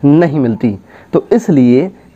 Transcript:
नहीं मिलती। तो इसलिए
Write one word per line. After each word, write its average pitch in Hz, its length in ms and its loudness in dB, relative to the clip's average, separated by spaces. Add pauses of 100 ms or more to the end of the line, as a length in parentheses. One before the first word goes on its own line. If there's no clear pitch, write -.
नहीं 151 360 2
मिलती। 110 380 -4 (340)
तो 160 200 -2
इसलिए 147 580 2 (260)